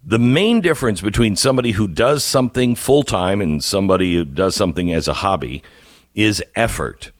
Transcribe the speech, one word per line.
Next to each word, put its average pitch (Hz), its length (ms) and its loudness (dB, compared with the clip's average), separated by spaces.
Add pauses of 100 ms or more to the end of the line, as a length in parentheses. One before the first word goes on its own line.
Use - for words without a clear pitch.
The 110 140 0
main 180 440 2
difference 135 380 0
between 104 360 0
somebody 127 380 0
who 104 140 -2
does 120 360 0
something 127 500 0
full-time 101 680 0
and 76 240 -2
somebody 92 520 2
who 87 100 0
does 90 300 -2
something 87 360 -2
as 80 160 -2
a 76 60 -2
hobby 69 480 -2 (540)
is 104 280 0 (120)
effort. 82 640 -4